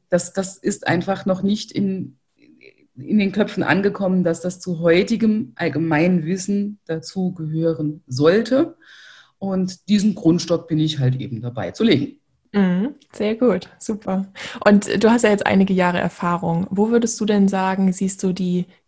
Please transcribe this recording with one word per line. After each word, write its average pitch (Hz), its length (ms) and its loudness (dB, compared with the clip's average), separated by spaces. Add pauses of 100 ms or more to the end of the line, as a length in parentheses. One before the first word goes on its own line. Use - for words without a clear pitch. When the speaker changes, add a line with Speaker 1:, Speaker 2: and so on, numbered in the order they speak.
Speaker 1:
das, 175 240 0
das 190 240 -4
ist - 300 -4
einfach 180 380 -2
noch 185 160 0
nicht 202 300 -2
in, 190 460 -4 (800)
in 180 200 0
den 196 140 2
Köpfen - 320 -2
angekommen, 185 640 0
dass 170 160 -2
das 180 180 -8
zu 170 220 -6
heutigem 214 760 2
allgemeinen 160 720 0
Wissen 202 600 -4
dazugehören 160 1200 -4
sollte. 214 680 2 (640)
Und 190 480 -4
diesen 208 280 2
Grundstock 165 520 0
bin 156 120 0
ich 156 200 -2
halt 131 160 2
eben 110 260 -8
dabei 104 300 -8
zu 214 140 0
legen. - 320 2 (360)
Speaker 2:
Mhm, 196 420 2 (180)
sehr 214 220 -2
gut, 220 340 0 (100)
super. 196 460 -4 (400)
Und 208 360 4
du 220 80 6
hast 240 120 4
ja 220 80 4
jetzt 202 160 2
einige 190 280 2
Jahre 180 260 2
Erfahrung. 175 680 -2
Wo 202 200 0
würdest 233 320 0
du 214 40 -2
denn 202 220 4
sagen, 190 460 2
siehst 185 300 -4
du 185 100 0
die 180 320 -2 (220)